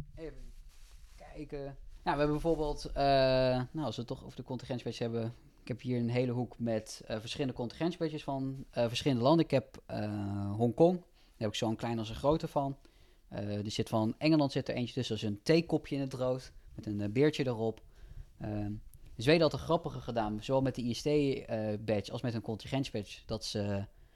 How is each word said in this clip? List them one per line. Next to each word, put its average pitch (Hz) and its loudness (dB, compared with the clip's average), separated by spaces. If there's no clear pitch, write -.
Even 147 -12
kijken. 147 -10
Nou, 139 -8
we - 0
hebben 147 4
bijvoorbeeld, 151 0
eh, 143 0
nou, 156 -4
als 110 -2
we 120 -4
het 117 -6
toch - -8
over - -14
de 131 -10
contingentsbadges 123 -6
hebben. 117 -2
Ik - -14
heb 120 -6
hier 123 0
een 117 2
hele 123 2
hoek 120 -4
met, 113 -2
eh, 113 -4
verschillende 123 -4
contingentsbadges 156 -4
van, 135 -4
eh, 120 2
verschillende 120 2
landen. 156 6
Ik - -4
heb, - 0
eh, 101 -4
Hongkong. 143 6
Daar - -12
heb 107 0
ik 104 -4
zo'n 113 0
klein 117 -2
als 110 -4
een 113 -8
grote 156 2
van. 139 -2
Eh, 104 -4
er 107 -4
zit - -2
van 113 2
Engeland 151 4
zit - -2
er - -4
eentje 123 -4
tussen, 117 -2
dat 107 -6
is 110 -2
een 104 -6
theekopje 165 2
in 139 -2
het 135 -4
rood. 127 -2
Met 113 -12
een, 104 -4
eh, 104 -2
beertje 139 4
erop. 113 -2
Ehm, 107 -4
Zweden 151 6
had 147 6
een 135 -4
grappige 147 0
gedaan. 110 -2
Zowel 135 2
met 131 0
de 131 -4
I 117 -2
S - -6
T, - -12
eh, 131 0
badge 110 0
als 117 -4
met 120 -2
een 113 -2
contingentsbadge. 113 -4
Dat 110 -6
ze 101 -2